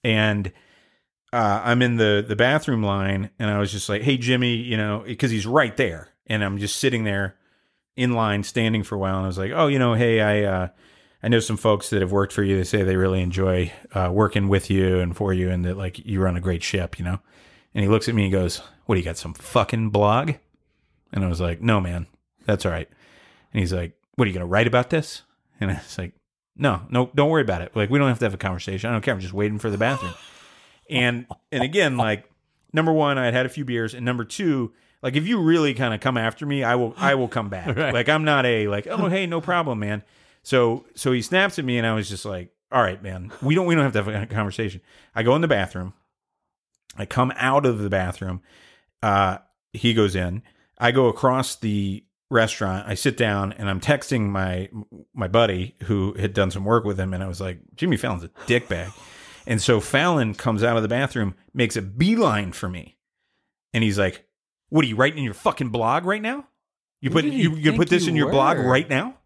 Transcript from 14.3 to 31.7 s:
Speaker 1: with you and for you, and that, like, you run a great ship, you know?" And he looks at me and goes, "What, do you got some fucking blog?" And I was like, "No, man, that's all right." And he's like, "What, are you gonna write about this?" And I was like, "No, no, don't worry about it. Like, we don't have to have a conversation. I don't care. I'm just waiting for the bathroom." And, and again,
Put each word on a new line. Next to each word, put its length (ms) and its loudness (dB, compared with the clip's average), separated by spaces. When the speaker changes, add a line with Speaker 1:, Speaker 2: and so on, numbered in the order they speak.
Speaker 1:
with 220 2
you 280 4
and 180 -2
for 160 0
you, 180 0
and 140 -2
that, 140 -4
like, 260 -8
you 160 -2
run 160 2
a 60 -2
great 200 -2
ship, 360 -4
you 80 -6
know?" 120 -2
And 80 0
he 60 2
looks 180 4
at 80 -2
me 100 4
and 80 0
goes, 280 0
"What, 120 2
do 20 2
you 80 -2
got 100 -6
some 160 -12
fucking 560 -2
blog?" 460 2
And 100 0
I 40 0
was 120 -2
like, 220 -2
"No, 180 2
man, 260 -6
that's 220 0
all 60 0
right." 180 -8
And 60 0
he's 120 0
like, 220 -6
"What, 100 4
are 20 0
you 60 -4
gonna 100 -6
write 220 0
about 240 0
this?" 320 -4
And 100 -2
I 40 -2
was 240 -12
like, 140 -10
"No, 320 0
no, 280 0
don't 140 4
worry 120 2
about 200 -2
it. 120 -12
Like, 160 0
we 80 2
don't 100 4
have 120 0
to 60 2
have 80 -2
a 40 -10
conversation. 500 -6
I 40 -2
don't 100 -2
care. 100 0
I'm 80 -4
just 140 -10
waiting 240 -2
for 120 -4
the 80 -4
bathroom." 360 -2
And, 360 0
and 140 -2
again, 320 2